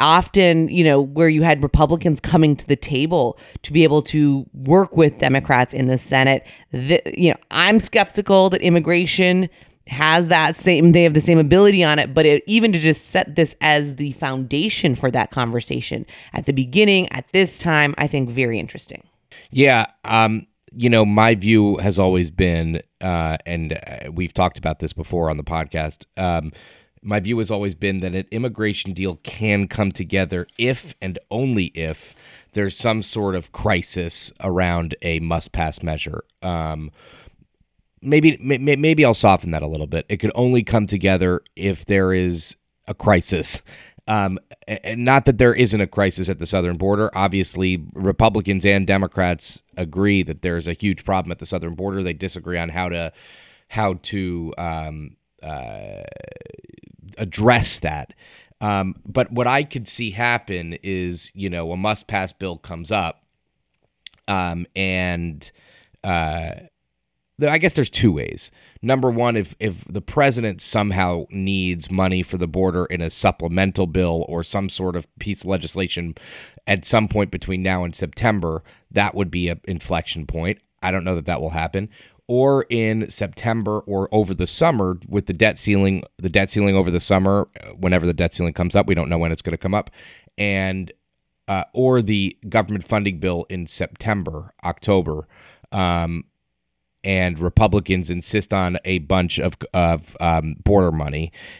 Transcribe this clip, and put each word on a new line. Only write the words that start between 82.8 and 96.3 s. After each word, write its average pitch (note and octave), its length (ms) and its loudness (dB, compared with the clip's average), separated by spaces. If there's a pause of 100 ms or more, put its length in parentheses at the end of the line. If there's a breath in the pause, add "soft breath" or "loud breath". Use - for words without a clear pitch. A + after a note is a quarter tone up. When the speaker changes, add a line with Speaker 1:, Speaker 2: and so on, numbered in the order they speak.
Speaker 2:
September G#2+ 800 -4
or G2 240 -2
over G#2 240 2
the F2 140 -2
summer G#2 580 0
with G2+ 200 -2
the G2 60 -6
debt G2+ 280 2
ceiling, G2 420 2 (160)
the F#2 100 -6
debt F#2+ 220 0
ceiling G2+ 240 2
over F#2 160 2
the F2 80 0
summer, G2 480 2 (320)
whenever F2+ 260 2
the F2 80 2
debt E2 220 -2
ceiling E2+ 180 -2
comes F2 220 -2
up, G2+ 140 4
we F#2+ 80 2
don't D#2+ 120 -2
know E2 80 0
when E2 140 0
it's D#2+ 120 -6
gonna E2+ 140 -6
come F#2+ 180 -4
up, G#2 180 -4 (440 soft breath)
and, F#2+ 540 -4 (560)
uh, F#2+ 160 -2 (100)
or B2+ 300 2
the G2+ 340 -2 (120)
government G2+ 360 -2
funding G2+ 360 -2
bill F2 280 -2
in F2+ 200 -10
September, F2 840 -8 (120)
October, E2+ 640 -2 (420 soft breath)
um, E2+ 540 -2 (800)